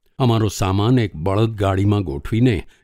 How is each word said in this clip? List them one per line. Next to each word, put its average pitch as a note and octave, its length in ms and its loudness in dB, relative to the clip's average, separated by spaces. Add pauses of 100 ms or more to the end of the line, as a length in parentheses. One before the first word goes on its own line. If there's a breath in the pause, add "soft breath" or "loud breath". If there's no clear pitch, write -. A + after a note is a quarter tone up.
(200)
અમારો A2+ 280 2
સામાન G2+ 520 0
એક A2 160 -2
બળદગાડીમાં G2+ 880 0
ગોઠવીને F#2+ 640 -2 (160 soft breath)